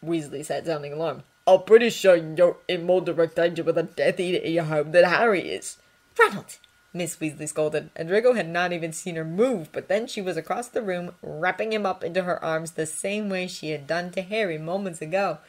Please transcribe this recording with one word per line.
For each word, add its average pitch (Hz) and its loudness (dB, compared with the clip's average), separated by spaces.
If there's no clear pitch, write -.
Weasley 151 -6
said, 143 -6
sounding 147 -6
alarmed, 147 -6
I'm 185 8
pretty 226 8
sure 190 6
you're 165 2
in 175 -2
more 180 4
direct 165 0
danger 170 0
with 160 2
a 165 0
Death 160 0
Eater 180 0
in 160 -4
your 165 0
home 156 -2
than 175 8
Harry 180 2
is. - -8
Ronald, 247 2
Miss 175 -6
Weasley 156 -6
scolded, 151 -2
and 165 -8
Draco 226 4
had 175 0
not 175 -2
even 165 -6
seen 170 -8
her 160 -4
move, 180 0
but 131 -8
then 214 0
she 226 -10
was 180 -4
across 180 -6
the 226 -4
room, 180 -6
wrapping 180 -4
him 208 -2
up 185 -4
into 175 -2
her 175 -2
arms 160 -4
the 160 -4
same 208 -6
way 185 -4
she 175 -10
had 143 -6
done 175 -4
to 190 -6
Harry 190 -2
moments 170 -6
ago. 170 -2